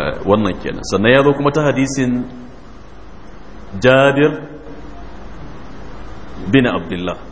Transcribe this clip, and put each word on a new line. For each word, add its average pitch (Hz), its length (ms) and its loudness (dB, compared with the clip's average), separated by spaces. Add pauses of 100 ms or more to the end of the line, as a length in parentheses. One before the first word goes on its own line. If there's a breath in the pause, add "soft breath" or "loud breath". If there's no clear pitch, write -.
(260)
wannan 98 360 4
kenan. - 220 -6
Sannan 104 300 4
ya 139 100 8
zo 143 100 6
kuma 143 180 0
ta 151 100 2
hadisin 131 640 0 (1600)
Jabir 135 500 6 (2250)
bin 127 140 6
Abdullah, 90 520 -4 (140)